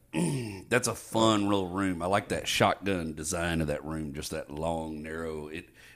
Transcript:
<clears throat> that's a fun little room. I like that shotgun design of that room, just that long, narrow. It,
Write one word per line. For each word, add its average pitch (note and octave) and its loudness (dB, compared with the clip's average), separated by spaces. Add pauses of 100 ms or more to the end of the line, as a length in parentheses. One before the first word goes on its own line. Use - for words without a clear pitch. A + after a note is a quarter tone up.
(140)
<clears throat> C3 -2
that's A#2+ 2
a G#2+ -2
fun A2 4
little G2 2
room. F2+ 0
I F2 0
like G2+ 2
that F2 -2
shotgun F#2 2
design E2+ -2
of D2+ 0
that D2 -2
room, D#2 -6
just D2 -8
that D2+ -6
long, D#2+ -4
narrow. D#2 -6
It, E2+ -12 (260)